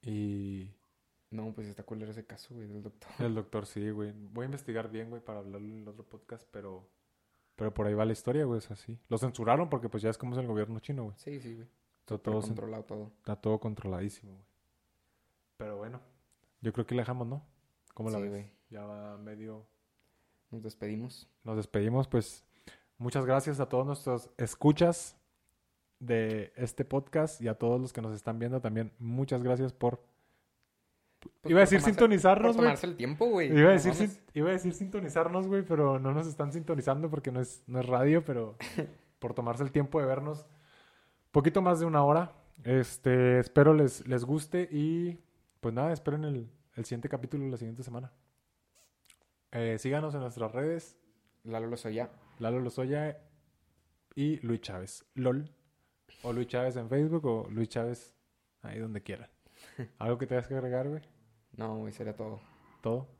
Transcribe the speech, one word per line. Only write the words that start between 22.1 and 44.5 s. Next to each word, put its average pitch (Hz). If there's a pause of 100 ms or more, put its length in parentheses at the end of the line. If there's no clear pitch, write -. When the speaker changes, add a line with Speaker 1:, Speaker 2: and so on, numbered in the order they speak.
Speaker 1:
muchas 123
gracias 135
a 131
todos 127
nuestros 135
escuchas 151 (800)
de 110
este 123
podcast 156
y 117
a 110
todos 120
los 123
que -
nos 110
están 113
viendo 123
también. 113
Muchas 123
gracias 127
por - (1160)
Speaker 2:
Pues - (180)
Speaker 1:
Iba 170
a 202
Speaker 2:
por 185
Speaker 1:
decir 190
Speaker 2:
tomarse, 151
Speaker 1:
sintonizarnos, 208
Speaker 2:
por 233
Speaker 1:
güey. 233
Speaker 2:
tomarse 143
el 170
tiempo, 147
güey. 185
Speaker 1:
Iba 151
a 147
Speaker 2:
No 180
Speaker 1:
decir 180
Speaker 2:
mames. 196
Speaker 1:
sin-, - (120)
iba 151
a -
decir 180
sintonizarnos, 185
güey, 196
pero 147
no 135
nos 160
están 147
sintonizando 151
porque 143
no 123
es, -
no 127
es 123
radio, 139
pero 117
Speaker 2:
<laughs> -
Speaker 1:
por 117
tomarse 120
el 135
tiempo 143
de 139
vernos 143 (840)
poquito 156
más 180
de 165
una 151
hora. 156 (320)
Este, 127
espero 143
les, 143
les 127
guste 156